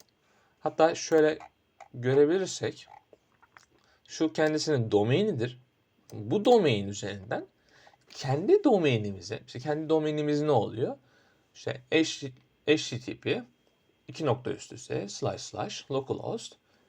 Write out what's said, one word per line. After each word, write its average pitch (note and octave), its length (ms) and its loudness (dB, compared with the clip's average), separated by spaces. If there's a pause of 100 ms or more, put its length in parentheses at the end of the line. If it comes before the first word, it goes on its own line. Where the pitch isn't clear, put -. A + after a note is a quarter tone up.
(600)
Hatta D#3+ 340 2
şöyle D#3 440 2 (560)
görebilirsek, C#3 920 2 (1200)
şu D#3 240 -2
kendisinin D3+ 580 0
domainidir. B2 680 0 (520)
Bu A#2 320 -4
domain D3+ 440 4
üzerinden G2+ 580 -8 (640)
kendi G3+ 540 2
domainimize, A2+ 800 2
işte - 120 -12
kendi D3+ 300 -4
domainimiz D3+ 540 2
ne D3+ 80 2
oluyor? A#2 460 0 (580)
İşte - 280 -8 (100)
H-, D3+ 400 0 (340)
H D3 320 0
T - 20 -14
T - 160 -10
P, G3 280 -4 (640)
iki D3+ 180 -6
nokta B2 240 -2
üst - 220 -10
üste, - 360 -8
slash G#2 340 -6
slash, - 480 -10
localhost, C3+ 640 -6 (320)